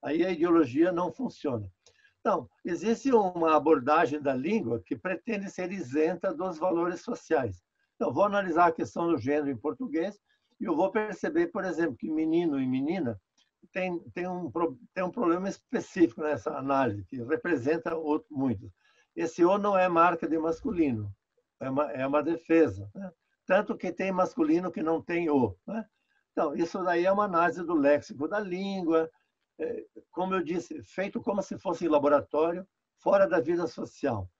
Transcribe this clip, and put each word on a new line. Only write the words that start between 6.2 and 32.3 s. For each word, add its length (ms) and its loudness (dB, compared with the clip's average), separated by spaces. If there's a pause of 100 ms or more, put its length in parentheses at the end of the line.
dos 240 -6
valores 440 -2
sociais. 600 -4 (340)
Então, 160 -2
vou 120 4
analisar 440 4
a 40 2
questão 360 -4
do 100 2
gênero 320 0
em 80 -4
português 600 -6 (420)
e 60 -4
eu 100 0
vou 160 2
perceber, 560 -2
por 160 -6
exemplo, 320 -2
que 140 -8
menino 500 0
e 60 0
menina 540 -2 (520)
tem, 260 -4 (120)
tem 180 -6
um 220 -8
pro-, 280 -2 (140)
tem 120 -4
um 60 -4
problema 380 0
específico 760 0
nessa 340 -2
análise, 480 0
que 180 -10
representa 720 -2
outro, 340 -4
muitos. 400 -4 (440)
Esse 300 0
o 140 6
não 180 2
é 120 4
marca 400 4
de 100 0
masculino, 760 -2 (460)
é 100 -6
uma, 220 0
é 140 -4
uma 160 0
defesa, 720 2
né? 160 -12 (360)
Tanto 300 2
que 160 -6
tem 180 -4
masculino 640 0
que 100 -6
não 180 0
tem 300 -2
o, 260 2 (100)
né? 180 -8 (480)
Então, 220 -2
isso 280 -4
daí 220 0
é 80 4
uma 120 2
análise 380 0
do 120 -4
léxico 520 2
da 140 -4
língua, 680 -2 (500)
é, 240 -8 (260)
como 240 -4
eu 80 0
disse, 400 -6
feito 380 -8
como 220 -2
se 160 -8
fosse 260 -4
em 40 0
laboratório, 800 2 (320)